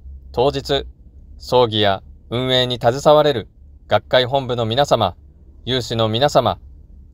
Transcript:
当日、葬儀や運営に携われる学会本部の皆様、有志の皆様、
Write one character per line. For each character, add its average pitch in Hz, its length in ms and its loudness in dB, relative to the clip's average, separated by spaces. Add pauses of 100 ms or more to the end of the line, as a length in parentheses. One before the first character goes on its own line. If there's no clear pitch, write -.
(320)
当 127 180 0
日、 139 360 -4 (520)
葬 123 300 2
儀 107 120 -2
や 98 220 0 (280)
運 127 240 -2
営 127 120 2
に 123 140 -6
携 139 360 4
わ 151 60 6
れ 147 100 2
る 113 160 -6 (400)
学 104 180 0
会 127 180 2
本 135 220 -2
部 120 100 -4
の 117 100 -2
皆 127 200 0
様、 110 300 0 (480)
有 123 180 -2
志 117 140 -8
の 113 120 0
皆 117 200 0
様、 117 300 0 (560)